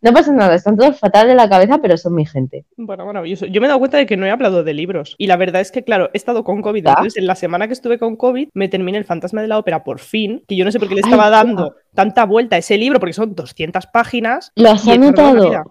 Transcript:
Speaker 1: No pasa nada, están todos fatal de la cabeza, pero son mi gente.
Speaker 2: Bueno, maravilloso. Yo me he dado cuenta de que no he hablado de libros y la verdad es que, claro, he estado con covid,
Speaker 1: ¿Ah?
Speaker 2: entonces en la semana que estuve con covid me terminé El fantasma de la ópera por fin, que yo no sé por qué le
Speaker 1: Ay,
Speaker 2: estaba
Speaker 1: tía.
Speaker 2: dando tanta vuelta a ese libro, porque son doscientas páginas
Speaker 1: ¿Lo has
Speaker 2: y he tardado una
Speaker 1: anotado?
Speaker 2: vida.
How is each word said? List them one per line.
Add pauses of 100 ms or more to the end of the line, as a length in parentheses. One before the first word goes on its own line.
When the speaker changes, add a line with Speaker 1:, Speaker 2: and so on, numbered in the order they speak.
Speaker 1:
No
pasa
nada,
están
todos
fatal
de
la
cabeza,
pero
son
mi
gente. (120)
Speaker 2:
Bueno,
maravilloso.
Yo
me
he
dado
cuenta
de
que
no
he
hablado
de
libros
y
la
verdad
es
que,
claro,
he
estado
con
covid,
Speaker 1:
¿Ah?
Speaker 2:
entonces
en
la
semana
que
estuve
con
covid
me
terminé
El
fantasma
de
la
ópera
por
fin,
que
yo
no
sé
por
qué
le
Speaker 1:
Ay,
Speaker 2:
estaba
Speaker 1:
tía.
Speaker 2:
dando (200)
tanta
vuelta
a
ese
libro,
porque
son
doscientas
páginas
Speaker 1:
¿Lo
has
Speaker 2:
y
he
tardado
una
Speaker 1:
anotado?
Speaker 2:
vida.